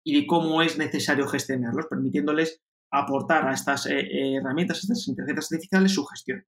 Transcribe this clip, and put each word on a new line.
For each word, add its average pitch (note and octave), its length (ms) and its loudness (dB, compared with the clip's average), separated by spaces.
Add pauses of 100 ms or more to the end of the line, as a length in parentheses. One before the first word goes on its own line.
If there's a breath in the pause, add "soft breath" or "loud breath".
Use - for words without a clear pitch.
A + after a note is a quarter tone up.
y D3 160 2
de - 60 2
cómo D#3+ 360 2
es E3 160 2
necesario C#3+ 500 0
gestionarlos, C3 600 -2
permitiéndoles D3 760 0 (280)
aportar C#3 580 2
a C3 60 0
estas, C3+ 340 -2
eh, C#3+ 120 0
eh, C#3 380 -2
herramientas, D3 400 -2
a - 20 -8
estas G#3+ 280 -2
inteligencias C#3 440 -4
artificiales, F#3+ 400 4
su D3 140 0
gestión. - 400 -10 (100)